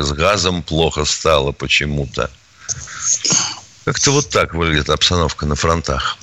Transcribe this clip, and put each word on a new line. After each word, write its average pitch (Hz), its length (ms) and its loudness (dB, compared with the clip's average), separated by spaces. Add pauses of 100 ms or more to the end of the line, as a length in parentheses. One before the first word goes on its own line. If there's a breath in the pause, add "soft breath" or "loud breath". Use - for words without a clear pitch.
С 71 80 0
газом 90 500 2
плохо 78 440 0
стало 71 460 2
почему-то. 69 800 -2 (1600 loud breath)
Как-то - 260 2
вот 139 180 2
так 87 240 2
выглядит 80 360 2
обстановка 78 560 0
на 73 100 0
фронтах. 82 680 0